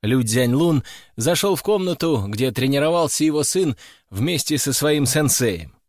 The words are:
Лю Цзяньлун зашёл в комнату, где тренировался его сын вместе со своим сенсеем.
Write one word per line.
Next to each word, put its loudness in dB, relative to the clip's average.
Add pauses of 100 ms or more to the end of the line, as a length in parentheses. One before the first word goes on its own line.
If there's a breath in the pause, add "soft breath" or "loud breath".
Лю 2
Цзяньлун 2 (320 loud breath)
зашёл 0
в -8
комнату, 0
где -2
тренировался 0
его 2
сын 0 (320 loud breath)
вместе -2
со -2
своим 0
сенсеем. 0 (140)